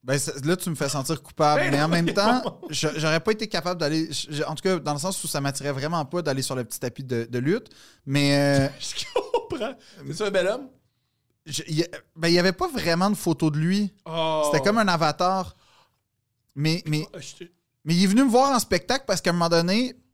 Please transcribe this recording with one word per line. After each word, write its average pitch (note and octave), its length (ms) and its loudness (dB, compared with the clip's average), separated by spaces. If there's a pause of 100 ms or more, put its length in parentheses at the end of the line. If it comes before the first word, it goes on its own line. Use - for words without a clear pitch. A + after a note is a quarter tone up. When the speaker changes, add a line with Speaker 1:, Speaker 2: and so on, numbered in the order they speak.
Speaker 1:
Ben, C3 140 -2
ça, C#3+ 140 -4 (120)
là, E3 140 2
tu F#3 120 -6
me D#3 60 -2
fais C#3 140 -4
sentir D3 320 -4
coupable. D3+ 400 2
Speaker 2:
Ben F4+ 100 0
Speaker 1:
Mais C#3+ 80 2
en D3 40 4
Speaker 2:
non, D#3 60 2
Speaker 1:
même E3+ 160 2
Speaker 2:
mais D#3+ 80 0
Speaker 1:
temps, A3+ 300 4
Speaker 2:
non. - 160 -10 (100)
Speaker 1:
je, D#3 180 -2 (100)
j'aurais D#3+ 240 0
pas G#3+ 100 0
été G#3+ 160 -2
capable F3+ 320 -4
d'aller, D#3+ 320 0
je, D3 320 -6
en D3+ 120 -4
tout - 80 -14
cas, F#3 160 2
dans D3 140 -4
le C#3+ 60 -4
sens F#3 240 -4
où D#3+ 40 -8
ça D3 140 -4
m'attirait C#3 300 -4
vraiment D3+ 340 -2
pas F3 160 -4
d'aller C#3 200 -2
sur C3 140 -4
le B2 80 -4
petit - 160 -10
tapis C3+ 240 -8
de, A#2+ 260 -4
de B2 100 -2
lutte. E3+ 300 -2 (360)
Mais, C#3+ 320 2
euh, C#3+ 360 4
Speaker 2:
<laughs> - 60 -20
Je - 260 -8 (440)
comprends. C4 240 -6 (400)
C'est G#3 140 -4
un F#3+ 40 -2
bel F#3 160 2
homme ? C4 200 -2 (760)
Speaker 1:
je, D3 220 -6
il D#3+ 120 -4
y E3+ 40 2
a, E3+ 40 -2 (280)
ben, E3 140 0
il E3+ 40 6
y F3 60 6
avait F3+ 140 2
pas F4+ 160 -2
vraiment F#3 400 2
de G#3 60 2
photo D#3+ 360 0
de D3 80 -2
lui. F#3+ 340 0 (120)
Speaker 2:
Oh. D#3+ 460 -2
Speaker 1:
C'était D3+ 140 2
comme G#3 120 4
un G#3+ 100 4
avatar. F3+ 680 0 (1000)
Mais, D#3 300 -2
mais, D3+ 280 -2
Speaker 2:
Oh, - 60 -14
je - 260 -16
te- F3 60 -20 (340)
Speaker 1:
mais D#3+ 100 2
il F3+ 80 6
est G3+ 40 6
venu A3 160 6
me C4+ 60 4
voir C4 260 6
en A#3 40 4
spectacle A#3 480 -2
parce F#3+ 140 0
qu'à F3 100 2
un - 20 2
moment E3+ 160 2
donné F#3 460 2 (180)